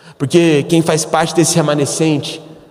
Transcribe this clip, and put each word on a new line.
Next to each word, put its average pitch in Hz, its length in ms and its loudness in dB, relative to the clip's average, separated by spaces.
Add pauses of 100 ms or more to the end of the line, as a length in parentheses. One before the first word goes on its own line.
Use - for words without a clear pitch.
(180)
Porque 151 500 2
quem 165 140 2
faz 160 220 0
parte 160 300 -2
desse 170 200 2
remanescente 151 880 -2 (280)